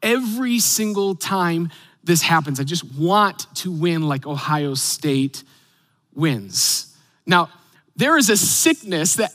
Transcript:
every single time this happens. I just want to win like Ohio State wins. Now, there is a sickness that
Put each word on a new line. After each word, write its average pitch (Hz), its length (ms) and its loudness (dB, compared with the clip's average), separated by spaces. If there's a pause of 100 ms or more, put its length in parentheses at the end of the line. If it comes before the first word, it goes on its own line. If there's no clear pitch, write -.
every 240 560 0
single 202 560 0
time 170 560 -2 (320)
this 165 180 2
happens. 147 400 0
I 139 40 -4
just 165 200 -4 (100)
want 185 600 2
to 180 180 -6
win 165 300 0
like 139 240 -2
Ohio 143 480 -2
State 135 680 -2 (680)
wins. 120 800 -2 (300)
Now, 170 240 2 (480)
there 302 220 4
is 233 100 2
a 214 80 4
sickness 190 760 0
that - 200 -2